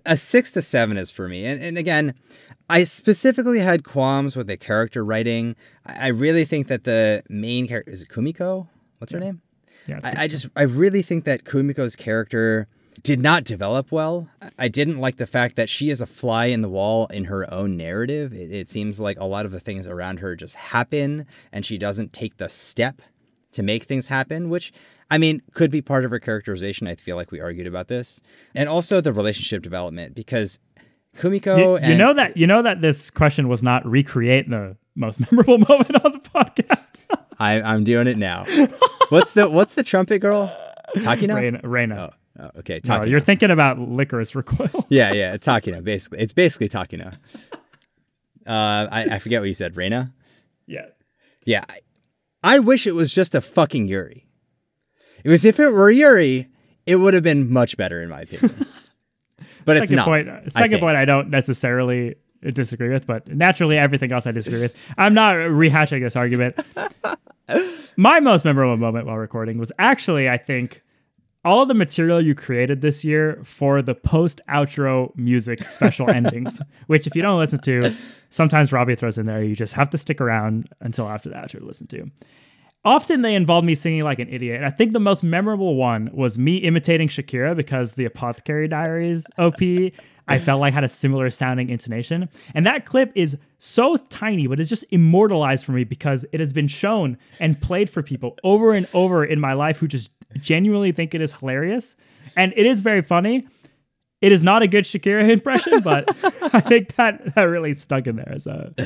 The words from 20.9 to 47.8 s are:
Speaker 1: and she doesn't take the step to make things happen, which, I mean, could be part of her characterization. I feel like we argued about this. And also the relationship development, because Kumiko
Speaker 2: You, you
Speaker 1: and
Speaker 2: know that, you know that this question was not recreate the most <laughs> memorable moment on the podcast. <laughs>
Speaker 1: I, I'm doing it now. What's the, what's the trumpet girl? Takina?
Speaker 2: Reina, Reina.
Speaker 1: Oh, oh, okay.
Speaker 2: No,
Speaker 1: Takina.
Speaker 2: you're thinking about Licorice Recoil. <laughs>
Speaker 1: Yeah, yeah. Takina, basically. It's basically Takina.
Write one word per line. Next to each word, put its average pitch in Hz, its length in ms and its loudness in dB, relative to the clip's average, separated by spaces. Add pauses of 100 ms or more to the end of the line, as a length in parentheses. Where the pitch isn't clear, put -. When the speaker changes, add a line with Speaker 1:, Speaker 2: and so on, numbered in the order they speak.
Speaker 1:
and 101 160 -10
she 107 120 -10
doesn't 104 340 -8
take - 240 -12
the 90 120 -12
step - 520 -8 (520)
to 107 100 -8
make 107 220 -4
things 131 220 -6
happen, 156 440 -6
which, 175 220 -8 (380)
I 156 80 2
mean, 160 240 0 (100)
could 160 180 2
be 147 120 -2
part 131 220 -2
of 120 60 -6
her 120 100 -4
characterization. 101 640 -8
I 85 80 -8
feel 87 220 -10
like 87 160 -10
we 76 80 -12
argued 87 260 -10
about 90 220 -10
this. 123 320 -10 (340)
And 147 140 -2
also 175 320 0
the 147 120 0
relationship 101 500 -4
development, 85 520 -10
because 110 440 -6 (580)
Kumiko 190 420 0
Speaker 2:
You, 185 140 4
you 180 60 2
Speaker 1:
and 165 200 4
Speaker 2:
know 262 160 6
that, 247 220 0
you 165 100 4
know 214 160 6
that 185 200 -2
this 151 280 0
question 143 380 2
was 117 140 -2
not 123 220 2
recreate 127 640 2
the 101 280 -8 (180)
most 110 260 -6
<laughs> 120 120 -2
memorable 240 260 6
moment 285 460 6
on 285 80 4
the 277 80 -12
podcast. - 720 -2 (180)
<laughs> - 300 -8
Speaker 1:
I, 107 200 2
I'm 110 240 0
doing 120 220 2
it 123 120 0
now. 92 260 -4 (640)
What's 165 240 4
the, 208 180 4
what's 175 240 2
the 285 80 -2
trumpet 190 380 0
girl? 202 340 -2 (440)
Takina? 214 360 0
Speaker 2:
Reina, 123 280 -2
Reina. 110 500 -4 (260)
Speaker 1:
Oh, - 60 -18 (100)
oh, 82 60 -20
okay. 85 240 -10
Speaker 2:
No, 120 160 0
Speaker 1:
Takina. 110 100 -2
Speaker 2:
you're 147 100 4
thinking 196 300 4
about 139 280 2
Licorice 120 560 -4
Recoil. - 520 -4
<laughs> - 20 -14
Speaker 1:
Yeah, 117 240 4
yeah. 101 240 -2
Takina, 104 480 -2
basically. 98 360 -8
It's 113 120 -4
basically 160 380 0
Takina. 90 460 -10 (1300)